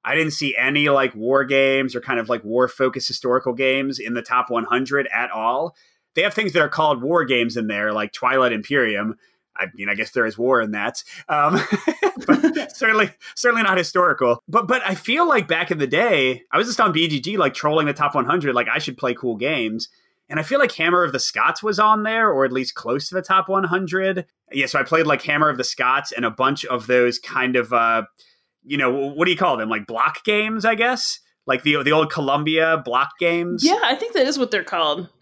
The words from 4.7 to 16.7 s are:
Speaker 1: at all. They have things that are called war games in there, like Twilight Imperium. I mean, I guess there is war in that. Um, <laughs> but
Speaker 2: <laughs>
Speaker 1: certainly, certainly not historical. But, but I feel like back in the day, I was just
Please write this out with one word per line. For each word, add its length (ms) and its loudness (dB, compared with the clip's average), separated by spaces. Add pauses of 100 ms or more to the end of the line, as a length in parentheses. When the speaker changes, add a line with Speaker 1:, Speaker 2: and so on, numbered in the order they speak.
Speaker 1:
at 160 -2
all. 460 -2 (380)
They 80 2
have 120 0
things 200 -2
that 80 4
are 60 2
called 320 2
war 240 2
games 320 0
in 120 -4
there, 240 -2
like 200 -4
Twilight 400 2
Imperium. 640 -2 (400)
I 180 -4
mean, 140 -10
I 60 -2
guess 180 -6
there 140 0
is 120 -8
war 220 2
in 100 -2
that. 320 -6 (260)
Um, 320 2 (320)
<laughs> 340 -4
but 460 2
Speaker 2:
<laughs> 40 -20
Speaker 1:
certainly, 340 2 (240)
certainly 280 2
not 140 2
historical. 720 2
But, 200 0
but 180 2
I 80 -2
feel 320 0
like 220 2
back 220 0
in 80 -2
the 80 0
day, 560 2 (100)
I 60 2
was 80 0
just 140 -4